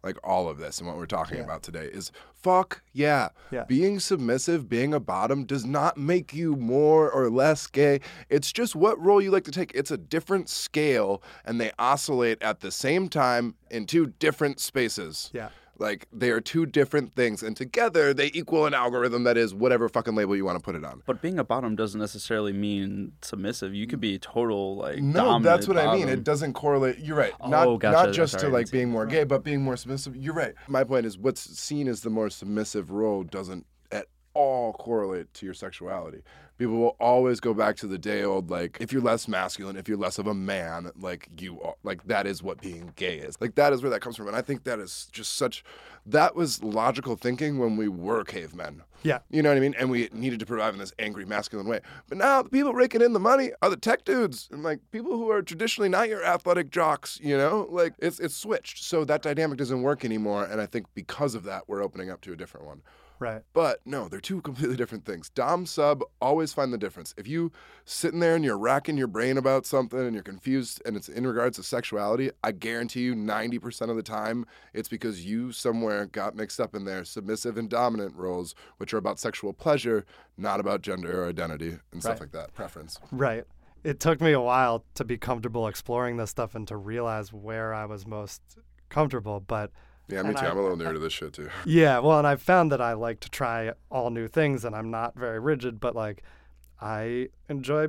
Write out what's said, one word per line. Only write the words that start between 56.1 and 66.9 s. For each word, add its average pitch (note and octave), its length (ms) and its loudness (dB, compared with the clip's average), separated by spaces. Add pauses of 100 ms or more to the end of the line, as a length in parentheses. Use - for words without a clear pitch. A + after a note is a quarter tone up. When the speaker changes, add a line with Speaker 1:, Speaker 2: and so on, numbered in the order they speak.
Speaker 1:
athletic F3 460 2
jocks, D#3 520 0
you C#3+ 140 2
know? E3 320 2
Like, E3+ 300 2
it's, E3+ 200 -2
it's D#3+ 160 -4
switched. - 480 -6
So D#3 220 0
that D3 160 2
dynamic D3 380 -2
doesn't B2+ 220 -2
work C#3+ 220 0
anymore. G#2+ 400 0
And G#2 160 -4
I G#2 60 -2
think G2+ 280 -8
because A#2 420 -4
of F#2 100 -10
that, F#2+ 240 -10
we're G2+ 120 -4
opening F#2 280 -6
up F#2 120 -12
to F#2 120 -14
a - 20 -10
different D#2 320 -16
one. D2 140 -18 (400)
Speaker 2:
Right. A2 200 -6 (100)
Speaker 1:
But D#3+ 320 2
no, C3 240 -8
they're F#3+ 140 -12
two F#3 180 -6
completely C3 380 -4
different A2+ 260 -6
things. F2 280 -12
Dom, E3 340 0
sub, D3 360 2 (200)
always D3 320 2
find C3 180 -2
the A#2+ 60 -4
difference. F#2 400 -8